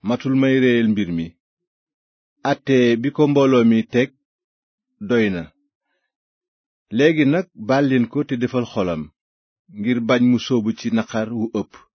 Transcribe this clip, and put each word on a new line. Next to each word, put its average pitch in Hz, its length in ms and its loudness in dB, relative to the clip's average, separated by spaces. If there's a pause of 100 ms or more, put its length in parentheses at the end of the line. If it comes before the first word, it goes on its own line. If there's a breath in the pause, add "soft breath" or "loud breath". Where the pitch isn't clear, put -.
Matul 123 320 -4
may 135 240 2
réyal 120 300 2
mbir 101 220 -2
mi. 82 160 -4 (1160)
Àtte 139 320 0 (200)
bi 123 140 -4
ko 151 120 0
mbooloo 139 420 2
mi 113 180 4
teg 123 260 -2 (920)
doy 110 280 0
na. 87 140 -6 (1500)
Léegi 147 340 2
nag 170 300 0
baal 127 320 0
leen 127 200 2
ko 139 140 -6
te 139 140 -4
defal 120 300 -4
xolam, 87 380 -4 (680)
ngir 107 300 -4
bañ 120 240 0
mu 123 160 4
sóobu 113 340 -2
ci - 160 -10
naqar 110 420 -4
wu 113 220 -4
ëpp. 101 180 -6 (240)